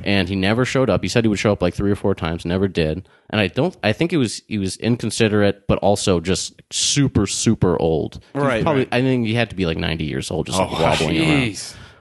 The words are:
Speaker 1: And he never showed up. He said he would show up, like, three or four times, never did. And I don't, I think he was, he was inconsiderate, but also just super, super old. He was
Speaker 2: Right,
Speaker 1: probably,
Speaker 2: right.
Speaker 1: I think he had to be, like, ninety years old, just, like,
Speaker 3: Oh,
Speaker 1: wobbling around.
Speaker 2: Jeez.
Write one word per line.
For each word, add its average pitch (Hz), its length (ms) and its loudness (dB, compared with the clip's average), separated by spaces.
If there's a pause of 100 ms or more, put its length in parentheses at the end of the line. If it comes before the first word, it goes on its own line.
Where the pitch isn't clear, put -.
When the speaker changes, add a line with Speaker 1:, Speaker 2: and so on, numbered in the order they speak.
Speaker 1:
And 98 240 0
he 98 80 -2
never 107 300 2
showed 131 240 0
up. 92 140 0
He 95 40 -4
said 117 160 2
he 113 40 2
would 101 100 2
show 107 140 2
up, 101 100 0
like, 90 140 0
three 101 160 0
or 101 40 2
four 98 200 0
times, 85 300 -4
never 92 220 0
did. 82 400 -2 (220)
And 107 100 0
I 101 60 4
don't, 143 380 -2
I 107 100 2
think 165 160 0
he 175 80 -2
was, 120 300 -2
he 107 100 -6
was 95 200 -4
inconsiderate, 107 920 0
but 107 120 2
also 95 400 2
just 85 400 -4 (120)
super, 127 560 0
super - 520 2
old. - 440 -2 (100)
He 139 60 -4
was 143 80 0
Speaker 2:
Right, 117 160 0
Speaker 1:
probably, 147 220 2
Speaker 2:
right. - 80 -6
Speaker 1:
I 123 80 2
think 127 260 0
he 110 80 0
had 117 160 0
to - 40 -14
be, 92 120 0
like, 82 100 -2
ninety 82 280 -4
years 67 260 -6
old, 82 160 -4
just, 92 100 -4
like, 92 140 0
Speaker 3:
Oh, 80 100 -2
Speaker 1:
wobbling 80 380 2
around. 156 240 2
Speaker 2:
Jeez. - 320 -8 (260)